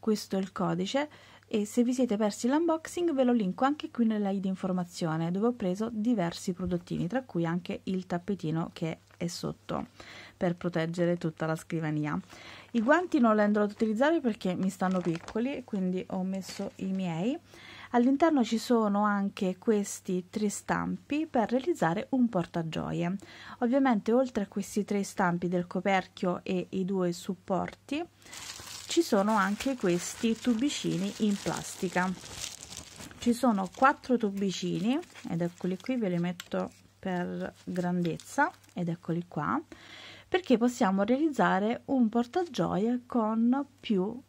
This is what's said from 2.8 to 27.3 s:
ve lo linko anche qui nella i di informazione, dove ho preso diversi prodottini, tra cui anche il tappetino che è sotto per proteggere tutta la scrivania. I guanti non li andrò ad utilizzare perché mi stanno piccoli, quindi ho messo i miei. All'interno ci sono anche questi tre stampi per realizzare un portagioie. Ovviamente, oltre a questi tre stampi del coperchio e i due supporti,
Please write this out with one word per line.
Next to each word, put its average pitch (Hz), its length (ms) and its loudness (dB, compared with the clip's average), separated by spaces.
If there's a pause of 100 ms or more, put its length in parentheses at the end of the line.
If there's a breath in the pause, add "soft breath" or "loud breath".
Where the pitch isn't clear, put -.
ve 269 100 4
lo 247 100 6
linko 208 320 2
anche 294 280 -2
qui 233 120 2
nella 208 260 2
i 196 100 -2
di 190 80 -2
informazione, 175 800 -2
dove 196 160 0
ho 247 60 2
preso 214 400 -2
diversi 208 600 -2
prodottini, 175 540 -2
tra 247 160 -2
cui 170 240 -2
anche 175 380 -4
il 185 200 -2
tappetino 175 680 -4
che - 260 -6 (180)
è 170 120 -4
sotto - 580 -6 (500 loud breath)
per 175 200 0
proteggere 170 640 0
tutta 160 280 -4
la 160 80 0
scrivania. 156 680 -4 (520 loud breath)
I 233 100 2
guanti 320 380 4
non 220 160 6
li 214 60 4
andrò 208 200 4
ad 208 80 2
utilizzare 233 500 2
perché 208 360 -2
mi 190 140 0
stanno 185 280 0
piccoli, 226 640 -2
quindi 185 460 -2
ho 185 160 -4
messo 190 520 -6
i 190 140 -4
miei. 190 480 -2 (540 loud breath)
All'interno 269 520 4
ci 220 140 -2
sono 214 460 2
anche 196 520 0
questi 196 720 -2
tre 208 220 -2
stampi 185 760 -4
per 233 220 0
realizzare 233 640 0
un 254 180 4
portagioie. 165 880 -2 (440 loud breath)
Ovviamente, 247 520 4
oltre 247 300 2
a 190 40 -4
questi 202 380 -4
tre 202 180 -2
stampi 180 460 0
del 175 180 0
coperchio 185 760 0
e 180 260 -2
i 190 160 -2
due 180 280 0
supporti, 180 920 -6 (840 loud breath)